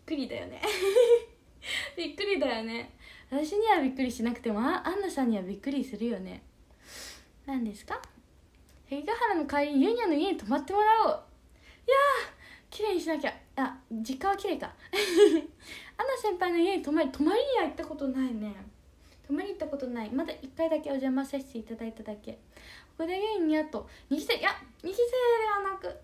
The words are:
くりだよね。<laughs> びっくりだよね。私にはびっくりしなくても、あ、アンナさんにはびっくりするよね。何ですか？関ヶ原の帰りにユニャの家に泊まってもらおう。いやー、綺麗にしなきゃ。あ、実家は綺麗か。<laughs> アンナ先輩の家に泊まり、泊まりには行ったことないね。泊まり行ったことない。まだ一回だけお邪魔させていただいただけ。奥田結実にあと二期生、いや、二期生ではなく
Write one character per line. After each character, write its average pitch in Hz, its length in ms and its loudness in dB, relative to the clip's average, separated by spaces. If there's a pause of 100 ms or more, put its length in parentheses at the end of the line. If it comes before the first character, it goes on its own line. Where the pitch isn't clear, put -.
く 320 120 -6
り 262 120 -4
だ - 120 -8
よ - 80 -10
ね。 - 140 -16
<laughs> 427 1300 2
び 320 200 -8
っ - 20 -18
く 403 80 -6
り 403 160 0
だ 247 180 0
よ 220 60 -6
ね。 226 320 -10 (340)
私 302 260 -2
に 440 120 2
は 381 120 6
び 262 100 2
っ - 40 -4
く 269 80 -4
り 254 80 0
し 233 120 -6
な 233 100 0
く 233 80 -10
て 226 100 -2
も、 208 100 0
あ、 302 240 0
ア 339 100 -2
ン 403 80 -2
ナ 370 80 -2
さ 277 120 -2
ん 240 80 4
に 220 60 2
は 190 60 -4
び 190 140 -6
っ - 40 -18
く 285 100 -6
り 277 140 -2
す - 120 -8
る 226 120 -4
よ 214 100 -4
ね。 185 240 -12 (1040)
何 269 160 -4
で 208 120 -4
す - 120 -18
か？ 466 140 -8 (880)
関 285 160 -6
ヶ 415 100 0
原 453 200 2
の 302 120 0
帰 285 240 2
り 294 40 0
に 269 100 8
ユ 427 80 4
ニ 480 80 0
ャ 440 80 2
の 320 60 4
家 359 180 2
に - 60 -2
泊 - 80 -10
ま 233 100 2
っ - 80 -4
て - 80 -6
も 403 80 4
ら 427 60 4 (180)
お 320 40 4
う。 - 0 -
い - 20 4
や - 60 0
ー、 - 1500 0
綺 - 140 -8
麗 415 100 0
に 339 60 0
し 302 60 -6
な 320 120 0
き 269 100 -2
ゃ。 - 60 -4 (220)
あ、 262 220 -4 (140)
実 233 260 -6
家 - 80 -4
は 392 100 2
綺 392 120 -6
麗 339 100 -2
か。 - 160 -8
<laughs> - 160 -20 (1080)
ア - 40 -4
ン 494 60 -2
ナ 539 80 0
先 415 220 0
輩 370 120 0
の 339 80 2
家 359 200 2
に - 40 -2
泊 285 100 -4
ま 320 100 4
り、 269 100 0
泊 - 100 -2
ま 339 140 4
り 480 40 4
に 539 180 2
は 359 80 2
行 277 40 -6
っ - 40 -10
た 320 100 -8
こ 311 100 -10
と 277 140 -4
な 262 180 0
い 240 80 -6
ね。 208 220 -8 (720)
泊 277 60 -2
ま 339 80 -2
り 403 80 -6
行 381 40 -8
っ - 40 -10
た 311 80 -4
こ 277 100 -4
と 269 100 -6
な 240 180 -6
い。 214 60 -10
ま 277 140 -2
だ - 80 -6 (100)
一 269 140 -14
回 320 120 2
だ 311 120 0
け 311 100 -6
お 277 40 -2
邪 269 140 -2
魔 262 160 0
さ 269 140 -6
せ 269 60 -8
て - 140 -12
い 220 40 -8
た 226 140 -12
だ 226 100 -8
い 226 60 -8
た 220 100 -16
だ 214 140 -10
け。 220 240 -16 (580)
奥 330 80 -2
田 359 100 -4
結 415 220 -2
実 339 80 2
に 311 120 4
あ 311 80 0
と 233 220 -10 (200)
二 285 100 -2
期 302 60 -6
生、 - 140 0
い - 40 -6
や、 - 80 2 (320)
二 349 80 -6
期 392 60 -8
生 480 80 4
で 453 640 2
は 392 40 -2
な 381 60 -8
く - 260 -8